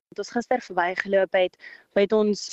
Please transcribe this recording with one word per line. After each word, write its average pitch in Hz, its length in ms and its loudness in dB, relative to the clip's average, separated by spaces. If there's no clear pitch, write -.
wat - 120 -14
ons - 80 -10
gister 240 320 -4
verbygeloop 185 720 0
het, 185 220 0
het 202 160 2
ons 208 400 0